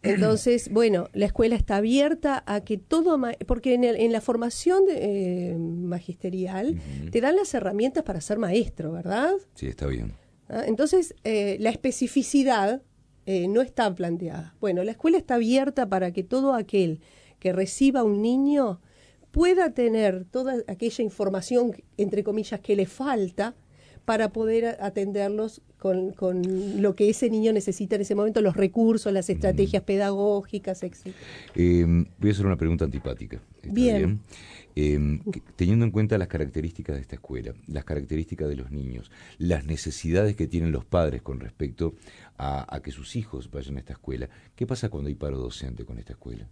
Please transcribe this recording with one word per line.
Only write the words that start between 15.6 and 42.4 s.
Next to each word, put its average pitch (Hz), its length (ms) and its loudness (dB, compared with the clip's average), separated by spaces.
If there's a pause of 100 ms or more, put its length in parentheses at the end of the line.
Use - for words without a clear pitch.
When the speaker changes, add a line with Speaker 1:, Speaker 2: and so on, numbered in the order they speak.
Speaker 1:
para 185 240 0
que 185 120 -4
todo 269 320 2
aquel 185 440 0 (400)
que 185 140 0
reciba 247 500 2
un 208 200 2
niño 262 580 2 (480)
pueda 349 440 4
tener 214 520 2
toda 254 300 -2 (120)
aquella 226 360 -4
información, 202 680 0 (240)
entre 202 260 0
comillas, 208 360 -4
que 208 160 0
le 190 120 2
falta 226 680 -4 (480)
para 220 300 0
poder 226 320 0
a-, 226 200 -4
atenderlos 202 760 -4 (160)
con, 185 340 0
con 185 720 -2
lo 196 140 2
que 208 140 4
ese 226 200 2
niño 220 240 2
necesita 202 420 0
en 202 60 0
ese 202 120 -2
momento, 208 280 2
los 190 160 4
recursos, 220 560 4
las 190 120 0
Speaker 2:
Ujú. 196 80 0
Speaker 1:
estrategias 190 500 2
pedagógicas, 202 1000 0
etcétera. 185 320 -12 (400)
Speaker 2:
Eh, 87 300 6 (340)
voy 104 100 2
a 104 40 2
hacer 98 120 0
una 95 120 2
pregunta 80 280 0
antipática. 65 560 -8 (200)
¿Está - 120 -8
Speaker 1:
Bien. 233 240 4
Speaker 2:
bien? 104 220 2 (560)
Eh, 73 560 0
que, - 100 -8 (140)
teniendo 107 300 2
en 110 60 0
cuenta 107 260 0
las 92 100 0
características 78 720 -6
de 67 40 -8
esta 65 140 -12
escuela, 60 380 -10 (140)
las 73 160 -6
características 78 640 -6
de 71 80 -4
los 64 140 -10
niños, 65 400 -10 (260)
las 80 280 0
necesidades 82 680 -2
que 80 120 -4
tienen 82 240 0
los 64 140 -4
padres 76 360 0
con 67 180 -10
respecto 67 560 -6 (420)
a, 69 380 -6